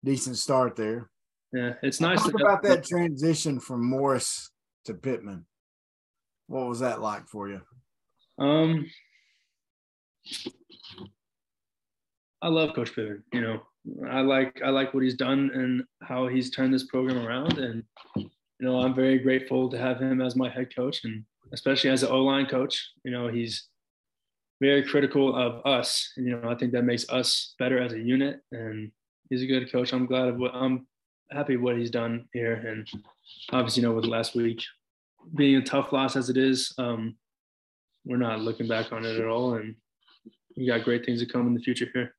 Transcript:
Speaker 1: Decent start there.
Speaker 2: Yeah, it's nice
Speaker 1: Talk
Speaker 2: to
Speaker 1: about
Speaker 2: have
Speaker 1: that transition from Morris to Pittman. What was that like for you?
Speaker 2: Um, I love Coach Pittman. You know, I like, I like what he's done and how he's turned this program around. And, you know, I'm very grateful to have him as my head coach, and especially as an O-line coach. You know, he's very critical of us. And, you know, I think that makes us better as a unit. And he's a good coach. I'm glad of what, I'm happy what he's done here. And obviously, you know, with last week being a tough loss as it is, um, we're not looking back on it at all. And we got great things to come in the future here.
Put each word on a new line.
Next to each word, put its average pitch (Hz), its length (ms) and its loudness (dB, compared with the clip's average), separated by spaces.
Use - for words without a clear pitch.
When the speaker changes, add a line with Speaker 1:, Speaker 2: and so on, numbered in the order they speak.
Speaker 1:
Decent 131 340 0
start 127 380 2
there. 113 340 -4
Speaker 2:
Yeah, 123 280 -2
it's 135 200 -2
nice 170 200 4
Speaker 1:
Talk - 100 0
Speaker 2:
to - 120 2
Speaker 1:
about 202 220 4
Speaker 2:
have 196 100 8
Speaker 1:
that - 100 -4
transition 156 720 0
from 120 300 -2
Morris 135 600 0
to 226 80 -8
Pittman. 101 520 -6
What 131 200 -4
was 120 140 -4
that 120 200 -2
like 104 260 -6
for 101 220 -10
you? 98 120 -10
Speaker 2:
Um, 156 480 2
I 170 80 0
love 160 260 2
Coach 120 180 -4
Pittman. 104 300 -6
You 123 80 0
know, 110 200 -2
I 131 120 0
like, 135 420 2
I 135 60 0
like 135 240 0
what 135 100 2
he's 127 120 0
done 135 380 2
and 127 300 0
how 127 240 -2
he's 127 240 0
turned 131 220 2
this 131 120 2
program 127 400 0
around. 135 320 0
And, 113 260 -6
you 101 140 -6
know, 127 200 2
I'm 127 140 2
very 131 260 4
grateful 131 500 2
to 123 80 -6
have 123 220 -2
him 131 220 0
as 123 140 0
my 127 140 2
head 127 260 -6
coach, 127 280 -4
and 110 200 -8
especially 135 360 0
as 131 140 4
an 117 80 0
O-line 135 340 4
coach. - 460 -4
You 131 80 -6
know, 123 160 -4
he's 117 400 -4
very 139 220 6
critical 139 520 4
of 120 300 -2
us. - 520 0
And, 127 100 -2
you 123 120 -2
know, 117 100 -4
I 120 60 0
think 120 180 -2
that 120 100 2
makes 120 260 0
us - 480 -2
better 127 240 2
as 120 120 -2
a 110 60 -6
unit. 131 400 2
And 110 400 -8
he's 127 120 -2
a 131 60 -4
good 131 240 0
coach. 123 220 0
I'm 127 120 2
glad 127 220 2
of 120 100 0
what, 123 160 -2
I'm 127 320 0
happy 139 260 0
what 120 200 2
he's 117 140 -2
done 117 420 -2
here. 117 200 -2
And 113 340 -8
obviously, 123 300 0
you 117 80 4
know, 113 60 2
with 113 100 0
last 113 300 -2
week 117 280 0
being 139 220 6
a 131 40 4
tough 139 300 -2
loss 135 240 0
as 127 140 -2
it 127 80 2
is, 131 400 2
um, 113 380 -4
we're 123 120 -2
not 113 240 0
looking 113 260 -4
back 110 260 0
on 113 120 -6
it 113 140 -4
at 113 80 0
all. 120 280 0
And 110 200 -8
we 131 120 -4
got 117 160 2
great 120 220 2
things 117 140 0
to 120 60 0
come 120 220 0
in 120 60 4
the 117 80 0
future 120 320 0
here. 123 260 -2